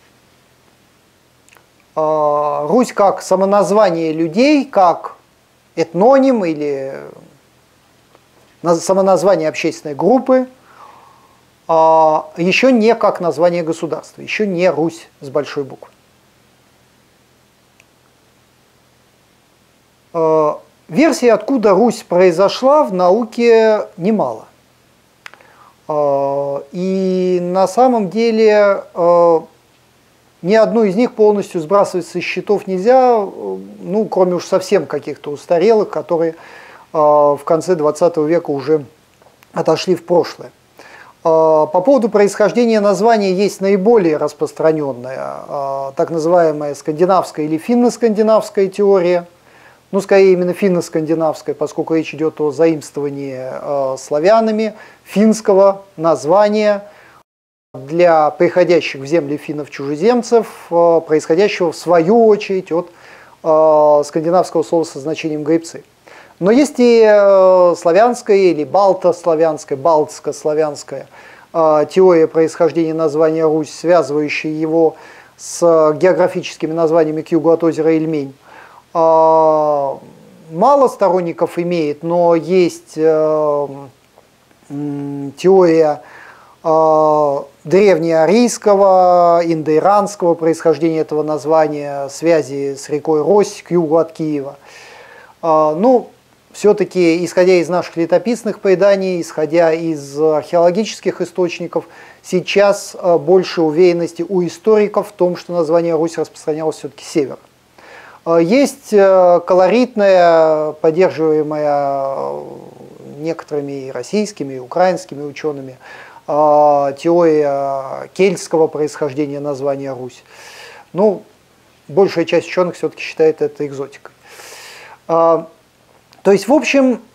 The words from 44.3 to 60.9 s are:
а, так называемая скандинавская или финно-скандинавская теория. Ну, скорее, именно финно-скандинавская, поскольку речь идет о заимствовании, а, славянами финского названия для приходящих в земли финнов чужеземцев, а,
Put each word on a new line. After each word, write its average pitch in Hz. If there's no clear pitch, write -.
а, 139
так 165
называемая 156
скандинавская 160
или 156
финно-скандинавская 220
теория. 180
Ну, 196
скорее, 196
именно 180
финно-скандинавская, 160
поскольку 156
речь 156
идет 156
о 151
заимствовании, 143
а, 135
славянами 214
финского 196
названия 202
для 156
приходящих 165
в 135
земли 143
финнов 147
чужеземцев, 214
а, 170